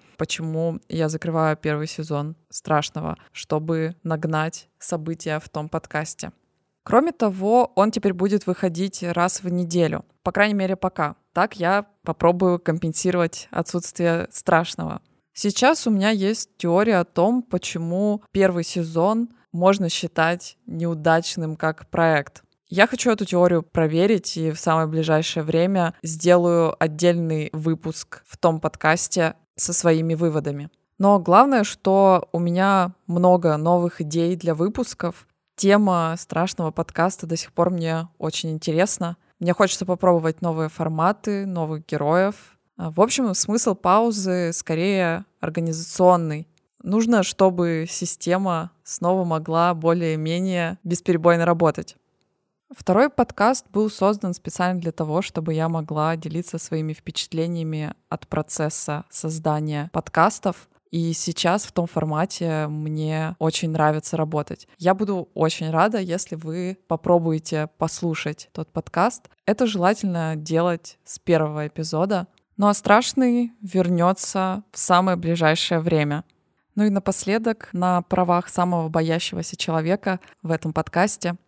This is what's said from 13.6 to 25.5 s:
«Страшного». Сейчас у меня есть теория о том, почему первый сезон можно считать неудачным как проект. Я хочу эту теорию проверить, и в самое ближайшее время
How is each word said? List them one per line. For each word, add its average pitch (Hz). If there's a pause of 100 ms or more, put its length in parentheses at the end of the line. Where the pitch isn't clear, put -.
«Страшного». 165 (320)
Сейчас 254
у -
меня 208
есть 208
теория 190
о 175
том, 220
почему 185 (100)
первый 185
сезон 180 (220)
можно 185
считать 170
неудачным 165
как -
проект. 160 (240)
Я 190
хочу 247
эту 214
теорию 175
проверить, 170
и 160
в 156
самое 160
ближайшее 160
время 170